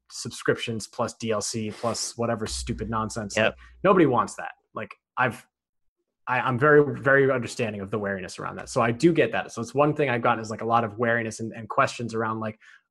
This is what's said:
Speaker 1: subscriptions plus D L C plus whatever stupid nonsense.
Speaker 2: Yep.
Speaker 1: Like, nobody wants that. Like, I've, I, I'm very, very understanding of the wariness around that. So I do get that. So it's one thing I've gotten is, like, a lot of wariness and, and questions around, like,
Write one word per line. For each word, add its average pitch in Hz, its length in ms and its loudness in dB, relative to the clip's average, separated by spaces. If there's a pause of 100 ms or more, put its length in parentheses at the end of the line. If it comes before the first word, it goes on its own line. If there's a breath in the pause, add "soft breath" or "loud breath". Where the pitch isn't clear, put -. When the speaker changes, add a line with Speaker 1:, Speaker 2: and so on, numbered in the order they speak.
(120)
Speaker 1:
subscriptions - 720 -4
plus 113 280 -6
D 113 180 -6
L 104 80 0
C 107 320 -6
plus - 460 -6
whatever 117 280 -2
stupid - 440 -6
nonsense. 110 480 -4
Speaker 2:
Yep. 107 80 4
Speaker 1:
Like, - 100 0 (280 soft breath)
nobody 185 220 6
wants 113 300 2
that. 82 160 -10 (240)
Like, 110 180 -10 (240)
I've, 123 300 -2 (800)
I, 127 140 0
I'm 123 180 -2
very, 147 400 6
very 135 320 6
understanding 113 480 -4
of 98 120 -8
the 113 60 -2
wariness 98 420 -4
around 95 180 -8
that. 95 100 -12
So 131 140 0
I 117 100 2
do 160 220 4
get 143 180 2
that. 95 220 -4
So 120 80 -8
it's 113 120 -8
one 147 200 4
thing 147 160 0
I've 120 120 0
gotten 117 200 2
is, 107 80 -10
like, 113 120 -8
a 113 40 -4
lot 117 180 4
of 104 140 -6
wariness 117 420 0
and, 113 140 -8
and 113 160 -12
questions 123 440 0
around, 110 280 -4
like, 110 180 -8 (320 soft breath)